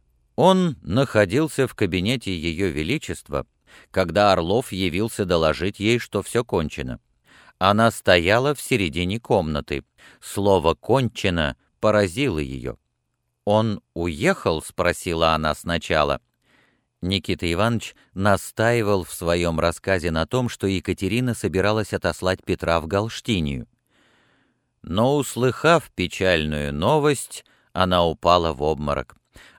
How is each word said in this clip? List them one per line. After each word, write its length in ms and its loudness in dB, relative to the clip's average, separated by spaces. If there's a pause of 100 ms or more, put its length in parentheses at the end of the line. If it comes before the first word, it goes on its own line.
(340)
Он 480 4
находился 880 0
в 60 -12
кабинете 640 -2
Её 320 -2
Величества, 760 -6 (440)
когда 420 2
Орлов 400 0
явился 520 -2
доложить 540 0
ей, 200 0
что 240 -6
всё 220 -2
кончено. 560 -6 (580)
Она 320 4
стояла 640 4
в 60 -8
середине 580 -2
комнаты. 680 -2 (360)
Слово 540 2
"кончено" 840 0 (240)
поразило 580 0
её. 380 -8 (680)
"Он 360 0 (140)
уехал?" — 720 -2
спросила 640 0
она 240 0
сначала. 680 -2 (800)
Никита 500 -2
Иванович 440 -2 (180)
настаивал 920 0
в 80 -14
своём 480 0
рассказе 500 -2
на 160 -2
том, 220 -2
что 180 -6
Екатерина 680 -2
собиралась 600 -2
отослать 500 -2
Петра 360 0
в 60 -8
Галштинию. 800 -2 (1160)
Но, 340 0
услыхав 760 0
печальную 800 0
новость, 720 0 (280)
она 340 2
упала 460 4
в 100 -6
обморок. 540 -2 (420)